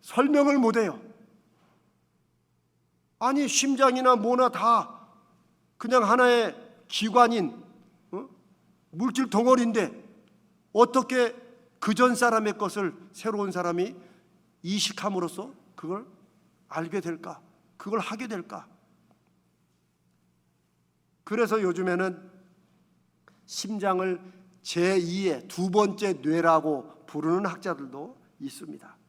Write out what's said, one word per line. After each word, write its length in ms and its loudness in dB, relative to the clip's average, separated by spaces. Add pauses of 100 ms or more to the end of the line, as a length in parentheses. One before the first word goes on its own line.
설명을 560 2
못 180 2
해요. 240 -2 (2250)
아니 300 0
심장이나 680 4
뭐나 320 2
다 500 0 (800)
그냥 280 2
하나의 520 4 (320)
기관인, 680 2 (560)
어? 180 -10 (600)
물질 400 -2
덩어리인데 600 2 (800)
어떻게 600 2 (440)
그 160 0
전 200 4
사람의 440 0
것을 360 -4 (180)
새로운 400 -6
사람이 420 -4 (680)
이식함으로써 920 -6 (200)
그걸 320 -10 (640)
알게 320 -6
될까? 400 -10 (380)
그걸 220 -4
하게 280 -10
될까? 380 -12 (2500)
그래서 380 0
요즘에는 680 -2 (1160)
심장을 760 -2 (420)
제이의 840 0
두 220 -4
번째 440 2
뇌라고 920 0
부르는 400 -2
학자들도 720 -10 (240)
있습니다. 560 -16 (120)